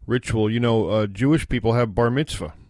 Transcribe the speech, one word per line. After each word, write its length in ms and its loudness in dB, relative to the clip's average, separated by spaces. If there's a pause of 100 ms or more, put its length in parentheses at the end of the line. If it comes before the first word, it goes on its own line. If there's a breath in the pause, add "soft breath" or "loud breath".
ritual. 420 0
You 100 0
know, 300 2
uh, 180 2
Jewish 400 0
people 280 0
have 200 0
bar 160 2
mitzvah 440 -4 (160)